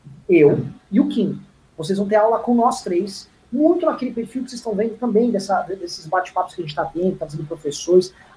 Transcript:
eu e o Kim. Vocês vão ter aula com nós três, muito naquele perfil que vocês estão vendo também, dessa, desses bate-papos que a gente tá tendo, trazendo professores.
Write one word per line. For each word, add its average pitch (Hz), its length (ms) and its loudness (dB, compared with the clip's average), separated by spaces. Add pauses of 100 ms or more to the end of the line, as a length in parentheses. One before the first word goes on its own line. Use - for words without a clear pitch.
(300)
eu 147 340 6 (280)
e 202 80 4
o 294 80 4
Kim. 190 340 -2 (340)
Vocês 185 220 -4
vão 196 100 -2
ter 214 100 2
aula 220 200 4
com 240 160 -2
nós 233 300 2
três, 190 440 -4 (240)
muito 320 360 2
naquele 247 240 -2
perfil 233 320 -8
que - 80 -12
vocês 240 80 -14
estão 214 160 -6
vendo 214 240 -2
também, 233 320 2
dessa, 190 320 -2
desses 175 420 -12
bate-papos 185 480 -4
que 180 80 -8
a - 20 -8
gente 151 120 -10
tá 165 100 -2
tendo, 185 320 -2
trazendo 156 280 -8
professores. 170 680 0 (240)